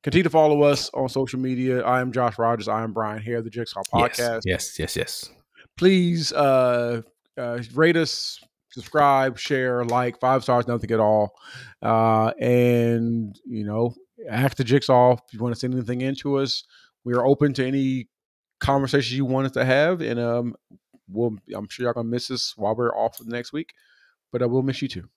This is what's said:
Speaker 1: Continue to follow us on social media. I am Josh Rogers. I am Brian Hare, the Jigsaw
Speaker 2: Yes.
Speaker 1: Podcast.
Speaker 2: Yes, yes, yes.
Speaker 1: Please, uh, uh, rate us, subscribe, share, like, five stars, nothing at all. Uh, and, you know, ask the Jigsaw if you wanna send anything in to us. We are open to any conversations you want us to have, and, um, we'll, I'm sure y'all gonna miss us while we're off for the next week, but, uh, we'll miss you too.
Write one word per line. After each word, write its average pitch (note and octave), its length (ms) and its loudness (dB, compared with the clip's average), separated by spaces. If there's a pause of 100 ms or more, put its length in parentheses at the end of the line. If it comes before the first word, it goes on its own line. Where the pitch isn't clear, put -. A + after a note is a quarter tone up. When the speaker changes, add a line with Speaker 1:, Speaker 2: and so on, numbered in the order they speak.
Speaker 1:
Continue E3 200 2
to E3 60 2
follow D3+ 340 4
us C#3+ 300 2
on C3+ 140 -2
social B2+ 320 -4
media. B2+ 460 -2
I B2+ 160 2
am B2+ 100 -4
Josh A#2+ 260 -2
Rogers. A2+ 300 0
I A2 160 -2
am A2 80 -6
Brian G#2+ 300 -6
Hare, A#2 200 -6
the A2+ 80 -10
Jigsaw A2 340 -10 (100)
Speaker 2:
Yes. A#2+ 260 0
Speaker 1:
Podcast. A#2 240 -2
Speaker 2:
Yes, - 340 -4
yes, - 200 -6
yes. - 320 -8 (480)
Speaker 1:
Please, F3 560 2
uh, B2 680 2 (360)
uh, A#2+ 220 -6 (140)
rate D#3+ 220 4
us, - 420 -2 (340)
subscribe, C3+ 680 2
share, B2+ 460 -2
like, B2 340 -2
five C3 240 2
stars, A#2+ 240 0
nothing A2+ 240 -4
at A2+ 80 2
all. G#2+ 360 2 (460)
Uh, A2+ 580 2
and, A#2 1040 2
you A2 180 -6
know, A2+ 320 -2 (340)
ask B2+ 280 0
the C3+ 80 -2
Jigsaw B2 480 4
if A#2 60 0 (140)
you G#2+ 60 -16
wanna A#2 160 -4
send B2+ 180 -6
anything B2 280 -4
in C3+ 160 -4
to C#3 220 -4
us. C3+ 260 -4 (400)
We B2 80 -2
are B2 120 2
open C#3+ 280 4
to B2+ 120 0
any C3 440 -2 (500)
conversations C3+ 560 0
you C#3 80 0
want C3 220 0
us C3 80 -4
to B2+ 100 0
have, D3+ 380 2
and, A#2+ 180 -4
um, A#2+ 360 -2 (520)
we'll, A2 280 -2 (180)
I'm G#2 160 -8
sure B2 160 -8
y'all A#2+ 80 0
gonna A#2 160 -4
miss A#2+ 220 -4
us - 260 -6
while G#2+ 180 0
we're A#2+ 200 0
off A2 220 -2
for A#2 60 -20
the A#2 80 -10
next A#2+ 220 -8
week, D#3+ 200 -8 (580)
but, A#2+ 100 -2
uh, B2 80 2
we'll B2+ 140 2
miss C3+ 180 -2
you C3+ 60 -4
too. F2+ 300 -10